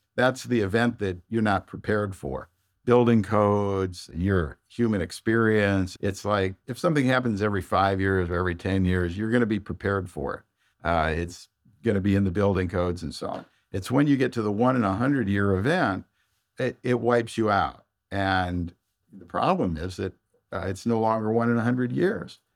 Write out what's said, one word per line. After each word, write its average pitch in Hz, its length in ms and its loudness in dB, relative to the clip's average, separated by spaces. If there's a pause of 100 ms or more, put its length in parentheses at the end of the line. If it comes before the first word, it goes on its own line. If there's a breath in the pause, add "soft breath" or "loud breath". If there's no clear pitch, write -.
(160)
that's 127 280 0
the 120 160 0
event 110 380 0
that 95 200 -4 (100)
you're 110 140 -2
not 98 260 0
prepared 104 480 -4
for. 65 320 -8 (380)
Building 117 360 6
codes, 101 920 0
your 90 460 0 (100)
human 110 320 0
experience. 104 1000 2
It's 98 240 -4
like, 98 300 0 (120)
if 123 120 -10
something 151 280 2
happens 123 360 0
every 101 200 0
five 95 380 2
years 95 300 2
or 90 40 -2
every 90 200 0
ten 95 300 0
years, 90 320 0
you're 110 140 -4
gonna 120 160 2
be 104 140 -2
prepared 98 480 -4
for - 260 -8
it. - 520 -16
Uh, 80 280 0
it's 85 340 -8 (360)
gonna 101 160 2
be 98 160 2
in 101 80 2
the 95 60 0
building 95 380 0
codes 90 340 -2
and 69 120 -8
so - 140 -10
on. - 160 -10 (260)
It's 101 200 -8
when 143 160 2
you 139 100 2
get 127 160 0
to 117 100 -4
the 104 80 -2
one 123 260 2
in 120 60 0
a 95 120 2
hundred 123 340 0
year 101 260 2
event, 113 520 0 (520)
it, 127 240 -4
it 123 180 0
wipes 117 360 0
you 110 140 2
out. 87 340 0 (260)
And 92 640 -2 (380)
the - 140 -20
problem 143 500 0
is 90 200 -8
that, 98 180 -4 (380)
uh, 92 140 -6
it's 98 200 -6
no 117 120 2
longer 110 320 0
one 117 200 2
in 117 80 2
a 113 40 0
hundred 123 300 0
years 170 480 -2 (160)